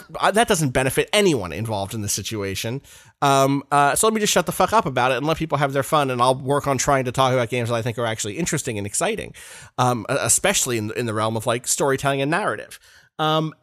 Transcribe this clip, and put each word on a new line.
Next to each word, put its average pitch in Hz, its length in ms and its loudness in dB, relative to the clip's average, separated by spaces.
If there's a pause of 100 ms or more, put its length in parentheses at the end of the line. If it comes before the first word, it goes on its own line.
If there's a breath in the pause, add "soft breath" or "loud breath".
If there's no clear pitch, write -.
(100)
<laughs> 156 100 -8
I, 160 120 4
that 226 160 4
doesn't 156 220 2
benefit 135 440 0
anyone 156 360 4
involved 98 440 -4
in 113 80 -6
this 101 100 -4
situation. 107 720 -4 (400 loud breath)
Um, 139 400 4 (100)
uh, 143 220 4
so 220 120 2
let 220 60 4
me 214 80 -2
just 202 140 0
shut 185 100 2
the 170 80 -4
fuck 185 220 0
up 220 100 4
about 127 280 0
it 127 40 0
and 131 100 -4
let 160 120 0
people 156 180 -2
have 139 160 0
their 139 100 0
fun, 143 280 2
and 123 100 -2
I'll 127 140 4
work 135 320 -2
on 139 100 2
trying 131 300 2
to 123 60 -4
talk 131 200 2
about 123 160 2
games 120 220 -2
that 117 60 0
I 117 40 0
think 110 160 -6
are 127 80 -2
actually 110 320 -4
interesting 151 400 -4
and 101 100 -4
exciting, 170 460 -4 (460 loud breath)
um, 123 320 0
e-, 135 100 0
especially 127 560 0
in, 107 180 -4
in 120 120 -2
the 110 80 -4
realm 110 240 0
of, 107 80 -6
like, 123 200 -2
storytelling 139 540 0
and 139 100 -2
narrative. 165 480 -4 (400 soft breath)
Um, 156 440 0